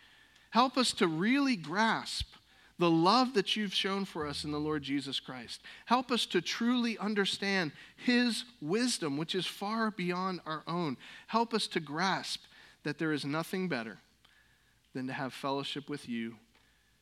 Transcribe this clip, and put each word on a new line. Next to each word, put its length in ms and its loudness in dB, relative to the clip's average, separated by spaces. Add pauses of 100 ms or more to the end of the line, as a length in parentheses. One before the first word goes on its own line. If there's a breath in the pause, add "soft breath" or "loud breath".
(500 soft breath)
Help 280 4
us 160 2
to 120 2
really 500 2
grasp 720 -2 (500 soft breath)
the 120 6
love 440 6
that 220 2
you've 180 -4
shown 320 0
for 200 -6
us 180 -6
in 80 -4
the 60 -2
Lord 240 -2
Jesus 380 -4
Christ. 400 -12 (240 loud breath)
Help 260 2
us 160 2
to 140 2
truly 560 0
understand 760 0 (240 loud breath)
his 480 4 (180)
wisdom, 560 0
which 160 -2
is 100 0
far 460 -2
beyond 560 -2
our 200 -6
own. 300 0 (300 loud breath)
Help 260 2
us 160 0
to 120 -2
grasp 600 -2 (440 loud breath)
that 140 -4
there 140 0
is 120 -2
nothing 440 -2
better 300 -4 (960 soft breath)
than 120 -6
to 60 -6
have 200 -6
fellowship 560 -4
with 200 -8
you 280 -4 (640 soft breath)